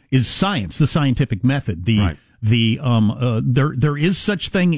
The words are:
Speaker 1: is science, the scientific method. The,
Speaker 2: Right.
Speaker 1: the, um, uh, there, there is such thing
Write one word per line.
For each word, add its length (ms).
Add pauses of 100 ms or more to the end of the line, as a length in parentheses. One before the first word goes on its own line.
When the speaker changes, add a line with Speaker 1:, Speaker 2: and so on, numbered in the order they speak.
(100)
Speaker 1:
is 160
science, 520
the 80
scientific 580
method. 400
The, 160
Speaker 2:
Right. 160 (260)
Speaker 1:
the, 400
um, 280
uh, 340
there, 320
there 220
is 200
such 300
thing 300